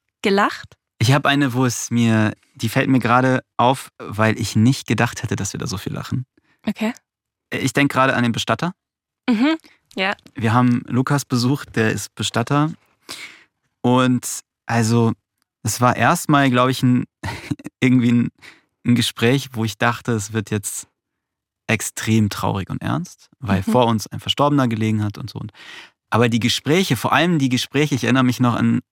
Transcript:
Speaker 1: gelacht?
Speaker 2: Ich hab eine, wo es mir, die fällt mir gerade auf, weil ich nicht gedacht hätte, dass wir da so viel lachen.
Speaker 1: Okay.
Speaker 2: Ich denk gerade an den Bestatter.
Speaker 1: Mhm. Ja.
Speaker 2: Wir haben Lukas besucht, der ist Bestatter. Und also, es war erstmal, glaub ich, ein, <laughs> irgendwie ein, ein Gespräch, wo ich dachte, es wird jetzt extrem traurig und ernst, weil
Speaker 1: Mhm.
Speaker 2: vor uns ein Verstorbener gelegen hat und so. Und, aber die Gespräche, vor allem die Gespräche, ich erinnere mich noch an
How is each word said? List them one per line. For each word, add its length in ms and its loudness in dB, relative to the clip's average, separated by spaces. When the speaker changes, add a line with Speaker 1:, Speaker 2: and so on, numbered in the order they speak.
Speaker 1:
gelacht? 520 0
Speaker 2:
Ich 120 4
hab 140 2
eine, 260 2
wo 140 0
es 240 -6
mir, 420 2
die 140 -4
fällt 200 0
mir 120 4
gerade 420 2
auf, 320 0
weil 420 0
ich 160 -4
nicht 300 2
gedacht 360 -2
hätte, 140 -4
dass 160 -6
wir 60 -8
da 80 -8
so 100 -8
viel 160 -8
lachen. 340 -6
Speaker 1:
Okay. 260 -4
Speaker 2:
Ich 220 -4
denk 180 2
gerade 240 2
an 80 0
den 100 0
Bestatter. 400 -2
Speaker 1:
Mhm. 280 2
Ja. 180 -2
Speaker 2:
Wir 180 0
haben 340 2
Lukas 380 -2
besucht, 520 -2
der 140 2
ist 240 -6
Bestatter. 560 -2
Und 600 0
also, 460 2
es 180 -4
war 160 2
erstmal, 540 2
glaub 200 2
ich, 120 -4
ein, 220 2
<laughs> 580 -10
irgendwie 320 4
ein, 160 2
ein 80 4
Gespräch, 580 0
wo 120 -4
ich 140 -6
dachte, 340 -2
es 200 -4
wird 180 -4
jetzt 380 -6
extrem 600 0
traurig 420 -4
und 120 -8
ernst, 460 -6
weil 280 -2
Speaker 1:
Mhm. 60 -2
Speaker 2:
vor 140 4
uns 200 0
ein 140 -12
Verstorbener 480 0
gelegen 340 0
hat 160 -6
und 120 -12
so. 80 -12
Und, 140 -12
aber 180 2
die 120 0
Gespräche, 560 0
vor 160 -2
allem 260 2
die 100 2
Gespräche, 460 0
ich 100 -2
erinnere 200 2
mich 160 0
noch 140 2
an 260 0